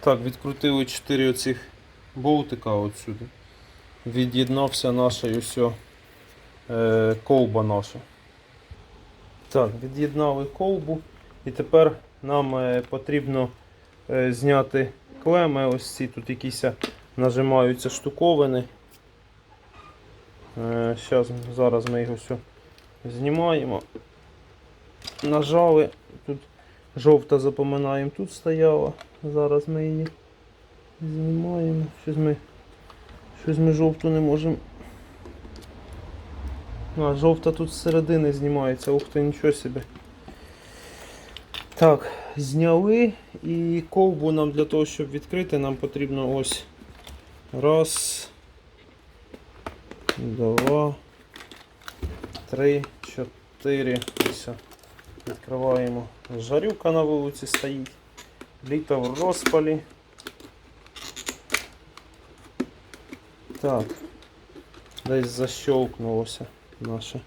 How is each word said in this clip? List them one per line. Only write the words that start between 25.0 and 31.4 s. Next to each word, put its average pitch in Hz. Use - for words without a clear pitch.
Нажали. 151
Тут 139
жовта, 147
запоминаємо, 139
тут 190
стояла. 156
Зараз 147
ми 156
її 156
знімаємо. 165